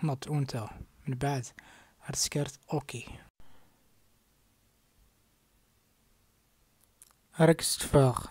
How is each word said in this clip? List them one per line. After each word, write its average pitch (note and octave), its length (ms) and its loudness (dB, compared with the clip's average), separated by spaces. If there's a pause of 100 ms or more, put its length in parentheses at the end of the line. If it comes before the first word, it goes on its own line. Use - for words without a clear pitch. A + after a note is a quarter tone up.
نوت C#3 240 -2
أونتا. C3+ 420 -4 (380)
من C3+ 80 -4
بعد C3+ 300 -4 (600)
راه - 60 -8
تسكرت - 480 -2 (140)
أوكي. B2+ 320 -6 (4000)
راك E3 200 8
استفاغ - 720 4